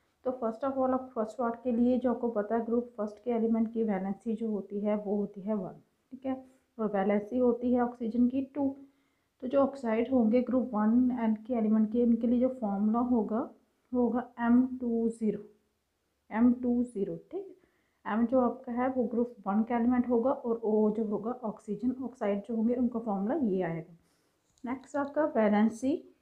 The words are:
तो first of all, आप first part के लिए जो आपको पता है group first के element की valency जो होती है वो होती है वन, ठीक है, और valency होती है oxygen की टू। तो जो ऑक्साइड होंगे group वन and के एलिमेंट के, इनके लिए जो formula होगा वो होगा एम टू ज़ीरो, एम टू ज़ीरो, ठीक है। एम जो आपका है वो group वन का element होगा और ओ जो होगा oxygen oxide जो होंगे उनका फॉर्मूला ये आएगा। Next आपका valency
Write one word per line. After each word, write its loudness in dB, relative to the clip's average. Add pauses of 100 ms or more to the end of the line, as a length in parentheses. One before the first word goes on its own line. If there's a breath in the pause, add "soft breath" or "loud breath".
(260)
तो -2
first -4
of -2
all, 2
आप -2
first -4
part -2
के -2
लिए 4
जो 2
आपको -2
पता -2
है 0
group -2
first -8
के -2
element 0
की 0
valency -2
जो -4
होती -6
है 0
वो -4
होती -4
है -4
वन, -6 (320)
ठीक -14
है, -4 (420 loud breath)
और 0
valency 0
होती 2
है 4
oxygen 0
की -2 (140)
टू। 0 (760 loud breath)
तो -6
जो 2
ऑक्साइड 0
होंगे 4
group 0
वन 4
and 2
के -6
एलिमेंट 2
के, 0
इनके 2
लिए 4
जो 2
formula 0
होगा 0 (440)
वो 2
होगा 0 (100)
एम 6 (160)
टू 0
ज़ीरो, -4 (840)
एम 4
टू -2
ज़ीरो, -6 (160)
ठीक -12
है। -10 (540 soft breath)
एम 0
जो 2
आपका -2
है 0
वो 0
group -2 (120)
वन 2
का -4
element 0
होगा 2
और -4
ओ 2
जो -2
होगा -4 (120)
oxygen -6
oxide -4
जो -8
होंगे 0
उनका 0
फॉर्मूला -2
ये 0
आएगा। -6 (680)
Next -8
आपका -2
valency 2 (260)